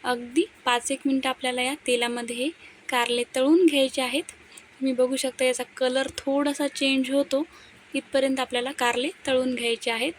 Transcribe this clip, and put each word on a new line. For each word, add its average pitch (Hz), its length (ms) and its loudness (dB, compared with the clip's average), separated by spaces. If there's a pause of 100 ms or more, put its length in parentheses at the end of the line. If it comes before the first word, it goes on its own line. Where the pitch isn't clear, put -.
अगदी 247 400 0 (200)
पाच 247 280 0
एक 269 140 -2
मिनटं 269 220 0
आपल्याला 254 340 -2
या 262 120 -2 (120)
तेलामध्ये 240 500 -2
हे 254 120 -2 (400)
कारले 240 360 0 (120)
तळून 320 300 6
घ्यायचे 269 360 2
आहेत. 254 200 -2
तुम्ही - 680 -8
बघू 254 240 2
शकता 254 280 -2
याचा 254 180 0 (140)
कलर 262 300 0 (120)
थोडासा 285 500 0
चेंज 269 420 0
होतो, 277 360 0 (480)
इथपर्यंत 269 460 0
आपल्याला 247 320 -4
कारले 240 360 0 (180)
तळून 254 280 2
घ्यायचे 233 360 -2
आहेत. 240 280 -2